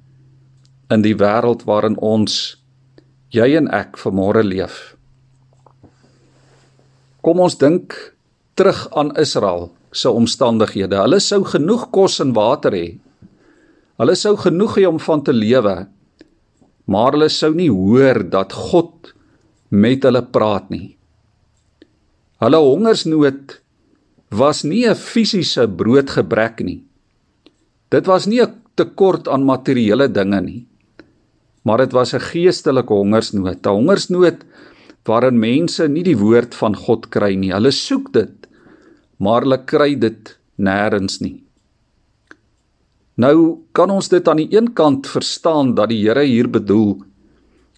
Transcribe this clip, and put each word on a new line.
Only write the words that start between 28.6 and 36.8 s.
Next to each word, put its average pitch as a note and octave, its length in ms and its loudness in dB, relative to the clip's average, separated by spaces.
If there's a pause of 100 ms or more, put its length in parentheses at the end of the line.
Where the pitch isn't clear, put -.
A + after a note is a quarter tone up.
tekort F3+ 520 0
aan C#3 160 0
materiële C3 640 0
dinge G2 340 -2
nie, F2+ 240 -12 (1000)
maar A2 140 2
dit B2 160 0
was B2+ 200 0
'n C3+ 60 -4
geestelike D3+ 720 0
hongersnood, G2+ 720 -2
'n G#2+ 40 2
hongersnood E3+ 760 0 (600)
waarin A#2 340 2
mense D3 480 0
nie D3+ 160 -2
die E3+ 140 2
woord A#2 360 2
van G#2 220 -2
God - 340 -4